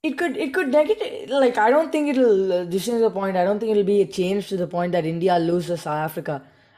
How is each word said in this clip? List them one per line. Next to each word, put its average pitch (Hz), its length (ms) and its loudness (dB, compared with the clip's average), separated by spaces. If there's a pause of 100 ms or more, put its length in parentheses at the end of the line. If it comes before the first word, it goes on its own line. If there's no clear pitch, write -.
it 311 140 -2
could, 339 200 -4
it 285 180 -4
could 359 140 0
negative, 302 600 0
like, 254 300 2
I 220 120 4
don't 302 200 2
think 302 180 0
it'll, 214 440 4
uh, 180 120 0
this 175 220 -4
is 233 140 -2
the 220 100 4
point, 190 260 -4
I 180 60 2
don't 202 160 2
think 220 140 -2
it'll 208 100 4
be 196 200 4
a 170 40 2
change 190 440 -2
to 196 60 -4
the 175 120 -2
point 175 240 -4
that 175 120 0
India 170 360 0
loses 170 420 -2
South 151 140 -4
Africa. 156 460 -6 (360)